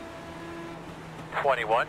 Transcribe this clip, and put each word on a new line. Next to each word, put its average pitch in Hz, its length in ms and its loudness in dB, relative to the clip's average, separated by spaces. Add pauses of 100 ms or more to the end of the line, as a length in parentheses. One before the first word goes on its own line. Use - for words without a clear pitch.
(1400)
Twenty-one 123 480 6